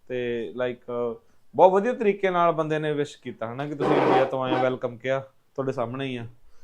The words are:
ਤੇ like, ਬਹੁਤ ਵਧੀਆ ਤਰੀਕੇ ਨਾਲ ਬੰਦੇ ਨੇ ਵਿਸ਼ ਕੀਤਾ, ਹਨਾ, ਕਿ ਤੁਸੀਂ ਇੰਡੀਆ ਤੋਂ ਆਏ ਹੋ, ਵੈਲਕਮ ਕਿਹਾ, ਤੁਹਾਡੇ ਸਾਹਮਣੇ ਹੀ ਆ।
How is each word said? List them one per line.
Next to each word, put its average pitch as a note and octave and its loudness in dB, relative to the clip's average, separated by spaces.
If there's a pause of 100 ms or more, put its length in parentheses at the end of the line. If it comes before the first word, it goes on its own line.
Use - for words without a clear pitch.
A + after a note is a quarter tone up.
ਤੇ A#2+ -4
like, B2 -6 (640)
ਬਹੁਤ F3 8
ਵਧੀਆ G3+ 2
ਤਰੀਕੇ G3+ 0
ਨਾਲ F3 4
ਬੰਦੇ D#3 0
ਨੇ D3+ -2
ਵਿਸ਼ C#3+ -4
ਕੀਤਾ, A#2 -10
ਹਨਾ, C#3 -6
ਕਿ D3+ -8
ਤੁਸੀਂ D3 2
ਇੰਡੀਆ C3+ 4
ਤੋਂ C3+ -2
ਆਏ B2+ 0
ਹੋ, B2+ 2
ਵੈਲਕਮ B2+ 0
ਕਿਹਾ, C3 -2
ਤੁਹਾਡੇ - -6
ਸਾਹਮਣੇ B2+ -4
ਹੀ B2+ -6
ਆ। A#2 -10 (360)